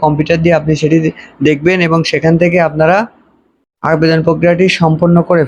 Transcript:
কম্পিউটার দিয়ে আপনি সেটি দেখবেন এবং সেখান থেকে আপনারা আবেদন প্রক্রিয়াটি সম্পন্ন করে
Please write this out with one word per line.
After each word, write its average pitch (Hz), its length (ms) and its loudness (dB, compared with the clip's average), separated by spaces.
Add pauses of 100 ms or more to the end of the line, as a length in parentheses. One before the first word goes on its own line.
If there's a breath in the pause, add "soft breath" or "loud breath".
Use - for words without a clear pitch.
কম্পিউটার 151 380 0
দিয়ে 170 180 2
আপনি 156 160 -2
সেটি 156 220 0 (440 loud breath)
দেখবেন 151 360 0 (100)
এবং 165 120 0 (120)
সেখান 160 260 0
থেকে 175 200 0 (120)
আপনারা 156 280 0 (840)
আবেদন 160 440 0
প্রক্রিয়াটি 170 380 0 (140)
সম্পন্ন 165 420 2
করে 165 260 0